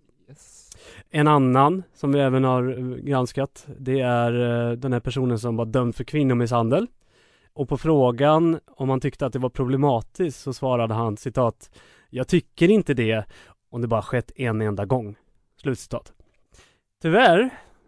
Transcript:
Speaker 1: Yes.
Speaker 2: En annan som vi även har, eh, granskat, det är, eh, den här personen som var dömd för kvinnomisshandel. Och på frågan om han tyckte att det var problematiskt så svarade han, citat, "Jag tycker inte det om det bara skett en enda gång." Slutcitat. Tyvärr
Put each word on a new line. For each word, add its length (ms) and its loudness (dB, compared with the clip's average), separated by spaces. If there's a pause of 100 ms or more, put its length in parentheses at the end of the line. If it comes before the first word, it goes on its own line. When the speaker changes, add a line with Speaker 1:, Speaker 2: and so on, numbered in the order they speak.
(300)
Speaker 1:
Yes. 400 -20 (400)
Speaker 2:
En 180 2
annan 560 4 (100)
som 180 -4
vi 80 2
även 240 2
har, 360 0
eh, 60 -8 (180)
granskat, 640 -4 (100)
det 220 -2
är, 720 0
eh, 60 -6
den 160 -4
här 60 0
personen 400 -2
som 160 -4
var 100 -2
dömd 300 0
för 80 -8
kvinnomisshandel. 840 0 (680)
Och 120 -6
på 80 -2
frågan 920 2
om 220 -6
han 100 0
tyckte 260 -4
att 80 -4
det 60 -4
var 100 -2
problematiskt 880 -2
så 140 -10
svarade 400 -2
han, 240 -4
citat, 520 -4 (400)
"Jag 180 -8
tycker 440 2
inte 220 2
det 320 -2 (440)
om 120 -8
det 60 -4
bara 140 0
skett 340 -6
en 260 -4
enda 240 -4
gång." 300 -4 (460)
Slutcitat. 520 -8 (880)
Tyvärr 480 4 (380)